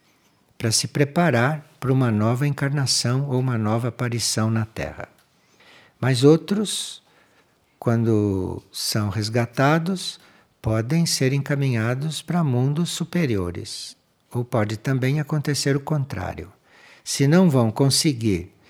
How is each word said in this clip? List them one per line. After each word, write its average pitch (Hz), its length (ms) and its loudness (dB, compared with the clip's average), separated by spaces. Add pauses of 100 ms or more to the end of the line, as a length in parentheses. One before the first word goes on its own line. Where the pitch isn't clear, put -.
(580)
para 113 140 -2
se - 160 -2
preparar 147 840 0 (100)
para 127 140 0
uma 131 160 2
nova 113 380 0
encarnação 139 840 -2
ou 127 100 0
uma 127 180 0
nova 113 320 0
aparição 113 600 -2
na 113 160 0
Terra. - 420 -10 (920)
Mas 123 240 2
outros, 165 800 2 (720)
quando 104 960 0
são - 380 -4
resgatados, 135 1120 -2 (420)
podem 117 440 0
ser 135 280 0
encaminhados 135 880 -2
para 170 220 -2
mundos 143 460 0
superiores. 110 1080 -4 (340)
Ou 120 140 -4
pode 107 320 0
também 135 420 0
acontecer 143 560 -2
o 143 60 -2
contrário. 131 720 -6 (520)
Se - 240 0
não 175 220 6
vão 123 200 4
conseguir 113 840 0 (140)